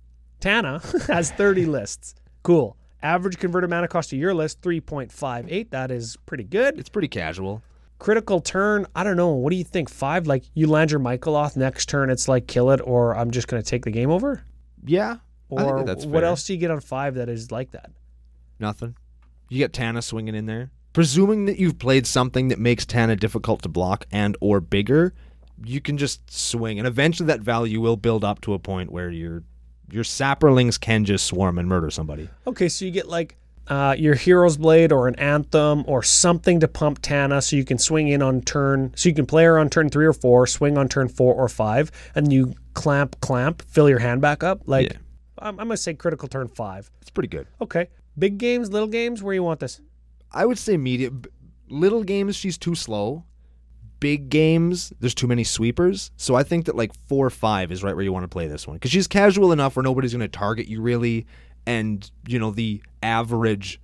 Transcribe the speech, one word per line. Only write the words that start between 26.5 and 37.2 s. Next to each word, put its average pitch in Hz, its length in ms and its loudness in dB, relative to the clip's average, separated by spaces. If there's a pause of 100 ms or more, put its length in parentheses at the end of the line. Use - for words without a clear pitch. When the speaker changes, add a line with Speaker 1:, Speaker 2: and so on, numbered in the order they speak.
Speaker 2:
And 117 80 -2
eventually 151 400 0
that 139 140 0
value 113 380 -2
will 113 180 2
build 110 260 0
up 101 180 -4
to 107 120 -4
a 95 60 -4
point 92 320 -8
where 87 200 -8
your, 82 320 -8 (480)
your 113 120 -6
Saprolings 135 760 4
can 110 260 2
just 98 220 2
swarm 90 320 0
and 87 100 -2
murder 85 220 0
somebody. 76 380 -8 (180)
Speaker 1:
Okay, 214 200 0
so - 160 -4
you 185 80 -6
get, 170 160 -4
like, 170 300 -6 (300)
uh, 139 300 2
your 151 180 4
Hero's 175 420 6
Blade 160 340 8
or 127 160 4
an 123 80 0
Anthem 147 720 2
or 135 140 0
something 175 600 4
to 160 60 4
pump 147 360 -2
Tana 139 400 0